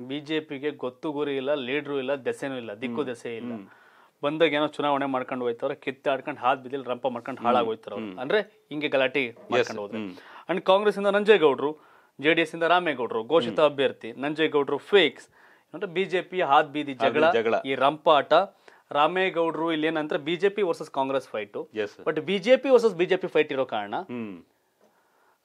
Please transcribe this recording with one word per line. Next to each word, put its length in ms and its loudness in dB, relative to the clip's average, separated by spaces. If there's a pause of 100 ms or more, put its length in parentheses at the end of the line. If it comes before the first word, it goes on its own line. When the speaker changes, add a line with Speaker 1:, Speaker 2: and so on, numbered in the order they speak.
Speaker 1:
ಬಿ 200 -8
ಜೆ 200 -4
ಪಿಗೆ 300 -6
ಗೊತ್ತು 420 -8
ಗುರಿ 240 -2
ಇಲ್ಲ, 180 -2
ಲೀಡ್ರು 440 -4
ಇಲ್ಲ, 160 -2
ದೆಸೆನೂ 420 -6
ಇಲ್ಲ, 180 -10
ದಿಕ್ಕು 220 -6
Speaker 2:
ಹ್ಮ್. 100 -2
Speaker 1:
ದೆಸೆ 300 -10
ಇಲ್ಲ. 160 -10
Speaker 2:
ಹ್ಮ್. 140 -12 (580)
Speaker 1:
ಬಂದಾಗ 280 2
ಏನೋ 140 2
ಚುನಾವಣೆ 400 0
ಮಾಡ್ಕೊಂಡು 380 -4
ಹೋಯ್ತವ್ರೆ, 300 -2
ಕಿತ್ತಾಡ್ಕೊಂಡು 640 -4
ಹಾದ್ 220 2
ಬಿದ್ದಿಲ್ 220 -8
ರಂಪ 220 -4
ಮಾಡ್ಕೊಂಡು 320 -6
Speaker 2:
ಹ್ಮ್. 80 -4
Speaker 1:
ಹಾಳಾಗೋಯ್ತವ್ರೆ. 500 0
Speaker 2:
ಹ್ಮ್. 220 -10
Speaker 1:
ಅಂದ್ರೆ 500 -4
ಹಿಂಗೆ 200 -6
ಗಲಾಟೆ 360 2
Speaker 2:
ಎಸ್. 260 -12
Speaker 1:
ಮಾಡ್ಕೊಂಡು 320 0
ಹೋದ್ರೆ. 160 -8
Speaker 2:
ಹ್ಮ್. 180 -8 (340)
Speaker 1:
And 100 0
ಕಾಂಗ್ರೆಸ್ 380 2
ಇಂದ 80 -2
ನಂಜೇಗೌಡ್ರು, 720 4 (440)
ಜೆ 140 4
ಡಿ 80 2
ಎಸ್ 120 -4
ಇಂದ 80 -4
ರಾಮೇಗೌಡ್ರು, 600 0
ಘೋಷಿತ 360 2
Speaker 2:
ಹ್ಮ್. 100 6
Speaker 1:
ಅಭ್ಯರ್ಥಿ 420 -2
ನಂಜೇಗೌಡ್ರು 640 0
ಫೇಕ್ಸ್. 500 2 (460)
ಅಂದ್ರೆ 160 -8
ಬಿ 140 -2
ಜೆ 180 -2
ಪಿ 200 -4
ಹಾದ್ 300 4
ಬೀದಿ 200 -4
Speaker 2:
ಹಾದ್ 220 0
Speaker 1:
ಜಗಳ, 60 4
Speaker 2:
ಬೀದಿ 220 4
ಜಗಳ. 120 2 (120)
Speaker 1:
ಈ 80 -2
ರಂಪಾಟ. 580 4 (580)
ರಾಮೇಗೌಡ್ರು 840 0
ಇಲ್ಲಿ 140 0
ಏನಂದ್ರೆ 320 -2
ಬಿ 180 -4
ಜೆ 120 2
ಪಿ 140 0
ವರ್ಸಸ್ 280 -4
ಕಾಂಗ್ರೆಸ್ 380 -2
ಫೈಟ್. 460 -8
Speaker 2:
ಎಸ್. 260 -6
Speaker 1:
But 200 -2
ಬಿ 180 -2
ಜೆ 180 4
ಪಿ 120 -2
ವರ್ಸಸ್ 260 4
ಬಿ 120 0
ಜೆ 100 2
ಪಿ 100 -6
ಫೈಟ್ 260 2
ಇರೋ 120 0
ಕಾರಣ 320 -6
Speaker 2:
ಹ್ಮ್. 460 -10 (1040)